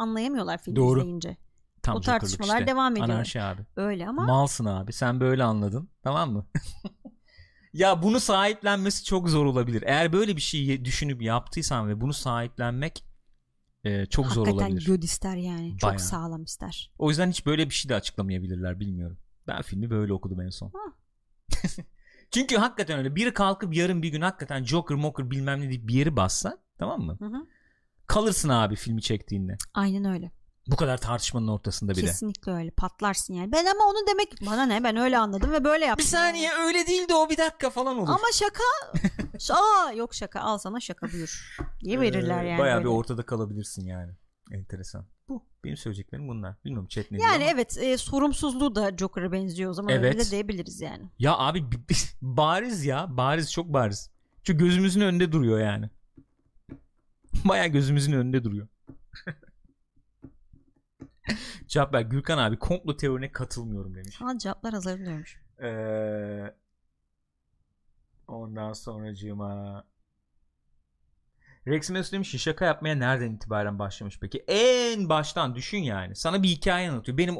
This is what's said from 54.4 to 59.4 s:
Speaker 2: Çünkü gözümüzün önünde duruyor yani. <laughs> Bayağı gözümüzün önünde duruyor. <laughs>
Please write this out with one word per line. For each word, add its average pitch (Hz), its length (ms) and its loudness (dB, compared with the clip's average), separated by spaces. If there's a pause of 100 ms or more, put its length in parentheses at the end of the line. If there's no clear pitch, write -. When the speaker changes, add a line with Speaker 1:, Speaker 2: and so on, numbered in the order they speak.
Speaker 2:
Çünkü 170 220 4
gözümüzün 185 360 6
önünde 180 300 4
duruyor 117 280 4
yani. 107 300 0 (1400)
<laughs> - 120 4
Bayağı 190 220 4
gözümüzün 143 460 4
önünde 127 300 2
duruyor. 101 240 -4 (600)
<laughs> 156 100 -10 (2250)